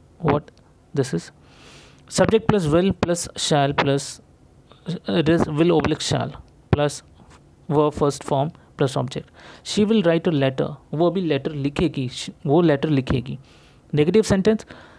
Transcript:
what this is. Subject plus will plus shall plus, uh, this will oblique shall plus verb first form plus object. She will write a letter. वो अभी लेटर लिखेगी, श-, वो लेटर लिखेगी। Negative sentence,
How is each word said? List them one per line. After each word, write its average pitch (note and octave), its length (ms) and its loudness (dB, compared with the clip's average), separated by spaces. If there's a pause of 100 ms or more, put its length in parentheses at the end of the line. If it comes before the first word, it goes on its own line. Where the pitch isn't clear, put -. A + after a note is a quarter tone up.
(180)
what D3 320 -2 (440)
this C3+ 180 -2
is. - 200 -8 (760)
Subject A3 400 2
plus G3 180 0
will F3 260 2
plus F3 440 -4
shall C#3+ 360 0
plus, C#3 480 -2 (880)
uh, F#3+ 160 0
this D#3+ 240 2
will D#3+ 300 2
oblique D3+ 240 0
shall C#3+ 420 -4 (280)
plus D3 320 0 (680)
verb D3+ 260 2
first C#3+ 300 -2
form D3 280 -2 (240)
plus C3+ 200 -2
object. - 340 -6 (340)
She G#3 200 0
will G#3+ 180 2
write E3 240 2
a F#3 40 4
letter. C#3+ 460 0 (180)
वो E3 160 2
अभी F3+ 100 -2
लेटर D#3 320 -2
लिखेगी, C#3 560 -2
श-, - 220 -12 (160)
वो D3 160 4
लेटर D#3 260 2
लिखेगी। C3+ 500 -2 (540)
Negative F3 340 2
sentence, G#3 380 2 (340)